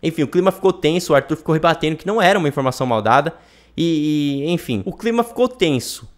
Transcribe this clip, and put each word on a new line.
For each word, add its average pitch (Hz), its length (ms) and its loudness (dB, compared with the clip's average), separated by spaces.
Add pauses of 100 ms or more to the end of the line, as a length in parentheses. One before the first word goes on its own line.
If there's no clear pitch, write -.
Enfim, 156 220 0
o 131 40 0
clima 185 240 2
ficou 185 220 2
tenso, 165 400 0
o - 20 6
Arthur 139 220 0
ficou - 160 -2
rebatendo 160 440 0
que - 100 -8
não 214 140 0
era 190 160 4
uma 165 100 0
informação 131 380 -2
mal 117 160 0
dada. 135 340 2 (440)
E, 151 680 0
e, 170 40 0
enfim, 139 340 -2
o 190 60 -6
clima 233 320 -2
ficou 233 240 0
tenso. 156 720 -2